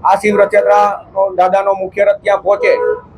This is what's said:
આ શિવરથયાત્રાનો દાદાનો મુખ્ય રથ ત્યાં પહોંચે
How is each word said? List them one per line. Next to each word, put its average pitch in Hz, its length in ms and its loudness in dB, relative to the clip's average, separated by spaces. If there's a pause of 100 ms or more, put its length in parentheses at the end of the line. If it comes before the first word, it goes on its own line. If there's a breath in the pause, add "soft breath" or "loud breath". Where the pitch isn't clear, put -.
આ 180 100 4
શિવરથયાત્રાનો 202 1200 0
દાદાનો 196 400 0
મુખ્ય 190 300 -4
રથ 202 180 0
ત્યાં 196 200 -2
પહોંચે 190 340 0 (420)